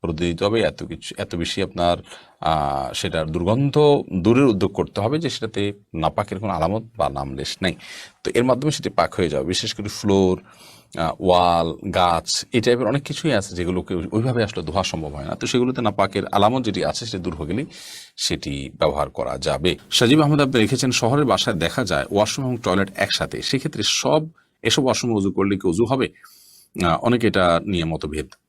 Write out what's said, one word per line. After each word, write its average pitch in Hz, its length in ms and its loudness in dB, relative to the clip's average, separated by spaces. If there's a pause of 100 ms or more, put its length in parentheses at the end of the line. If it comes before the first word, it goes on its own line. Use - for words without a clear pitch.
রোদে 85 220 -2
দিতে 85 200 0
হবে, 110 160 2
এত 82 220 -2
কিছু, - 340 -12
এত 95 180 -6
বেশি 85 280 -4
আপনার, 87 340 0 (420)
আহ, 71 540 -2
সেটার 80 340 -4
দুর্গন্ধ 131 760 2 (120)
দূরের 110 300 6
উদ্যোগ 104 300 2
করতে 92 280 -2
হবে, 131 180 0
যে 165 100 -4
সেটাতে 101 440 -4 (200)
নাপাকের 90 460 -2
কোনো 104 140 -4
আলামত 90 300 -2 (140)
বা 69 120 0
নামলেশ 69 520 -8
নেই। 90 140 -2 (480)
তো - 80 -4
এর 120 120 2
মাধ্যমে 131 280 2
সেটি - 180 -4
পাক 82 240 0
হয়ে 87 160 0
যাবে। 69 160 -2
বিশেষ 92 280 -4
করে 104 140 -8
ফ্লোর, 98 540 2 (580)
আহ, 80 200 -2
ওয়াল, 87 680 4
গাছ, 87 640 0
এই 120 100 2
টাইপের 120 260 2
অনেক 139 160 -2
কিছুই 147 300 -4
আছে 95 220 -2
যেগুলোকে 90 400 -4 (160)
ওইভাবে 117 320 0
আসলে 95 200 -6
ধোয়া 85 200 -2
সম্ভব 78 320 -6
হয় 71 100 -10
না। 82 100 -6
তো 120 120 -6
সেগুলোতে 127 340 0
নাপাকের 101 460 0
আলামত 113 380 2
যেটি 95 200 -2
আছে, 80 200 -4
সেটি 98 180 -6
দূর 82 120 -4
হয়ে 73 120 -8
গেলেই 107 180 -4 (500)
সেটি 69 640 -4
ব্যবহার 73 320 0
করা 65 280 -6
যাবে। 73 400 0 (140)
সাজিব 131 300 6
আহমেদ 147 200 4
আপনি 131 200 2
লিখেছেন, 123 300 2
"শহরের 131 340 2
বাসায় 107 300 2
দেখা 85 280 0
যায় 80 280 0
ওয়াশরুম 107 360 0
এবং 123 100 -2
টয়লেট 98 380 0
একসাথে, - 460 -4
সেক্ষেত্রে 135 420 -4
সব, 151 420 0 (360)
এসব 117 220 2
ওয়াশরুমে 120 320 0
অজু 98 160 2
করলে 101 240 0
কি 95 140 -2
অজু 92 160 2
হবে?" 123 240 0 (760)
আহ, 82 120 4
অনেকে 117 300 2
এটা 87 380 4
নিয়ে 90 180 -2
মতভেদ 78 440 -6 (220)